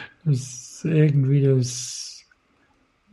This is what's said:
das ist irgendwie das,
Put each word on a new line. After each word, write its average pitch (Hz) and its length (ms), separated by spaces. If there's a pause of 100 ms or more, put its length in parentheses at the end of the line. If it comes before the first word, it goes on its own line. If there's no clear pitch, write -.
(240)
das 147 120
ist - 480
irgendwie 147 580
das, 123 800 (920)